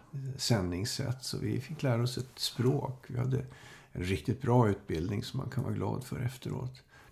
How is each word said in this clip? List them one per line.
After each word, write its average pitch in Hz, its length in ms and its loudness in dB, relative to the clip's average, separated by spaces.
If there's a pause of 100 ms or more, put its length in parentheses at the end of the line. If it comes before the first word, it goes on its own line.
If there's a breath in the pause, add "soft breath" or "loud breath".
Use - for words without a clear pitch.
(360)
sändningssätt, 95 840 0
så - 180 -6
vi 110 220 0
fick 147 220 -8
lära 120 200 4
oss 123 160 0
ett 120 180 -6
språk. 131 680 0
Vi 123 120 -4
hade 127 260 0 (480 soft breath)
en - 100 -4
riktigt 92 400 0
bra 120 260 8
utbildning 98 540 0
som - 160 -6
man 90 120 -4
kan - 140 -2
vara 104 100 -2
glad 101 300 -2
för - 160 -6
efteråt. - 520 -4 (400 soft breath)